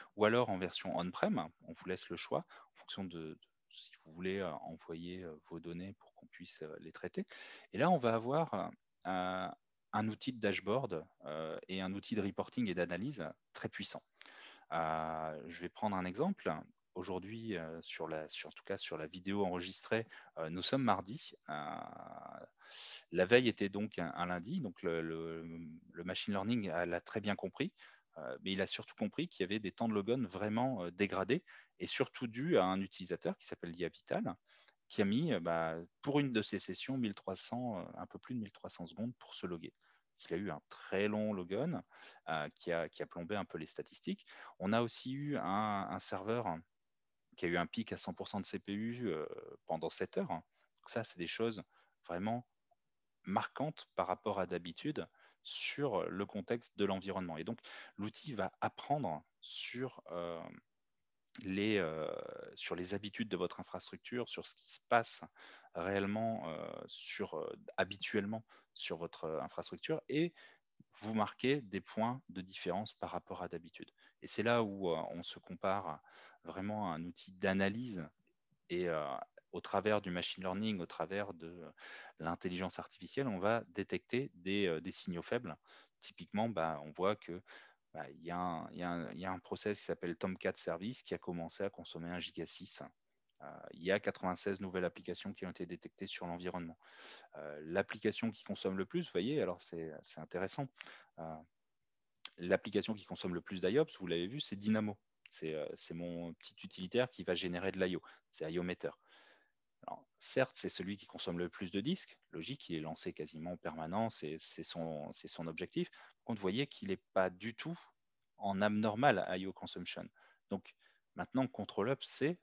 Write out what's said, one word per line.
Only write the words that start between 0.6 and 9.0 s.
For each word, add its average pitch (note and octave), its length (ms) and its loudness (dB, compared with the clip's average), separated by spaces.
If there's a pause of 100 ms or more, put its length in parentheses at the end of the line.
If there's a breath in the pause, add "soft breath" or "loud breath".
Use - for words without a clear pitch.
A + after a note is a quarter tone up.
on-prem, F2+ 520 2 (160)
on D#2+ 80 -12
vous - 140 -12
laisse F#2 220 -2
le F2+ 80 -2
choix - 300 0 (260 loud breath)
en - 40 -20
fonction - 280 -8
de, F2 140 -6
de D#2+ 200 -8 (360)
si - 180 -14 (120)
vous D#2+ 80 -20
voulez, F#2 260 0
euh, F2+ 140 0
envoyer, E2+ 680 -6
euh, D#2+ 140 -8 (140)
vos E2+ 100 -6
données E2+ 340 -6
pour - 200 -20
qu'on - 120 -20
puisse, - 360 -14
euh, D#2 180 -6
les D#2+ 120 -14
traiter. - 340 -4 (460 loud breath)
Et F#2+ 60 -2
là, D#3 120 8
on F3 80 8
va A#2 160 6
avoir, B2+ 400 2
euh, F2 140 0 (360)